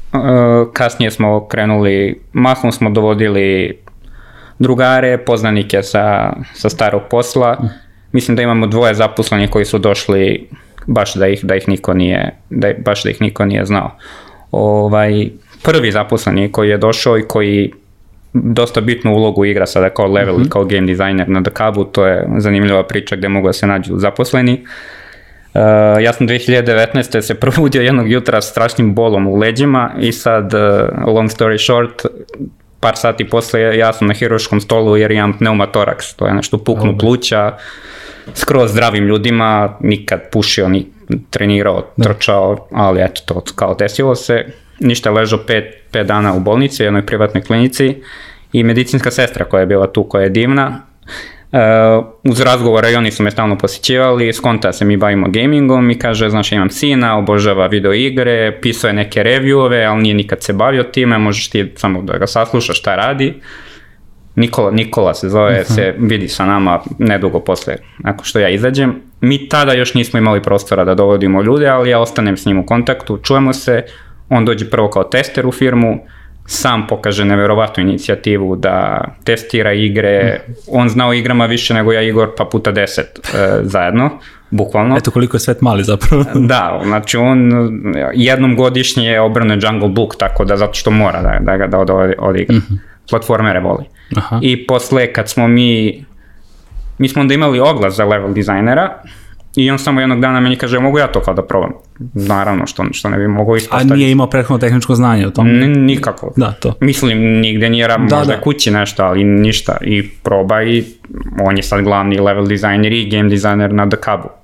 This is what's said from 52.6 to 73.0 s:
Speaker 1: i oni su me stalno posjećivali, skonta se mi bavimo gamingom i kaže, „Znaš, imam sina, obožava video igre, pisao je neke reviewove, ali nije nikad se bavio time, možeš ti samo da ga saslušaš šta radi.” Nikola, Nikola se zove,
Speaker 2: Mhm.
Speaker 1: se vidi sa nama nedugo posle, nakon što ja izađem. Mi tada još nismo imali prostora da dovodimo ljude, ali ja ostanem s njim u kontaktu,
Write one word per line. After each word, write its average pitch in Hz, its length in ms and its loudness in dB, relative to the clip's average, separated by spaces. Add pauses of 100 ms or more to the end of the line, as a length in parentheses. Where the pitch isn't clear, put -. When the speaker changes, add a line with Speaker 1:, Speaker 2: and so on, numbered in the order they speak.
Speaker 1:
i 120 40 2
oni 113 140 0
su 104 120 -4
me 104 80 0
stalno 104 280 -2
posjećivali, 123 720 0
skonta 107 400 0
se 104 120 -4
mi 104 120 4
bavimo 101 320 0
gamingom 131 600 2
i 117 60 0
kaže, 113 340 -2
„Znaš, 107 220 0
imam 98 180 0
sina, 123 460 0
obožava 101 500 2
video 98 260 0
igre, 117 680 0
pisao 113 260 -2
je 104 60 0
neke 104 280 -2
reviewove, 127 640 2
ali 107 180 0
nije 107 120 2
nikad 101 280 -2
se - 100 -4
bavio 123 300 2
time, 123 360 0
možeš 107 320 -2
ti 98 260 -2
samo 95 260 -2
da 95 160 -6
ga 95 80 0
saslušaš 117 520 -2
šta 95 180 -2
radi.” 135 380 -2 (1000)
Nikola, 117 360 0
Nikola 110 440 0
se 95 140 -6
zove, 104 260 2
Speaker 2:
Mhm. 95 100 0
Speaker 1:
se 101 340 0
vidi 107 300 0
sa 95 180 -2
nama 95 320 2 (200)
nedugo 95 420 0
posle, - 340 -4 (240)
nakon 107 260 -8
što - 140 -4
ja 98 100 4
izađem. 127 460 0 (260)
Mi 139 280 0
tada 143 240 2
još 123 220 0
nismo 117 240 0
imali 107 240 2
prostora 98 420 0
da 92 100 2
dovodimo 98 480 2
ljude, 139 260 2
ali 127 220 2
ja 117 100 2
ostanem 110 360 -2
s - 100 -12
njim 98 120 2
u 92 80 -4
kontaktu, 117 520 -2